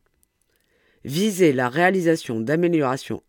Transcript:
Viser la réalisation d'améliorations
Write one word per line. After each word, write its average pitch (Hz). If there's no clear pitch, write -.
Viser 180
la 123
réalisation 165
d'améliorations 147